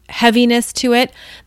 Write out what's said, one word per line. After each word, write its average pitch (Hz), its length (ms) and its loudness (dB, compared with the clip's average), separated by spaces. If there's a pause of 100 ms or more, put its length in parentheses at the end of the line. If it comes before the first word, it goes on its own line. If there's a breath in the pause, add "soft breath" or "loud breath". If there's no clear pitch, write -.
heaviness 240 640 0
to 247 200 -2
it. 247 180 0 (340 loud breath)